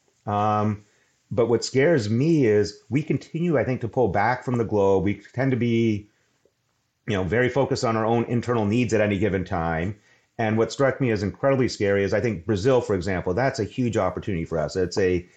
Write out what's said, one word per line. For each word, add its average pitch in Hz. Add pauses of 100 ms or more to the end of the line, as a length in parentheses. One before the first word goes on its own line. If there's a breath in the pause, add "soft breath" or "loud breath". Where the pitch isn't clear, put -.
(280)
Um, 104 (460 soft breath)
but 113
what 117
scares 135
me 139
is 104
we 135
continue, 160
I 113
think, 123
to 117
pull 117
back 104
from 123
the 117
globe. 98
We 101 (100)
tend 135
to 123
be, 117 (1000)
you 104
know, 92
very 117
focused 127
on 113
our 110
own 117
internal 117
needs 110
at 104
any 104
given 92
time. 85 (420 soft breath)
And 110
what 110
struck 135
me 127
as 104
incredibly 131
scary 101
is 98
I 104
think 104
Brazil, 117
for 107
example, 90
that's 123
a 110
huge 110
opportunity 92
for 82
us. 76
It's 92
a 90 (120 soft breath)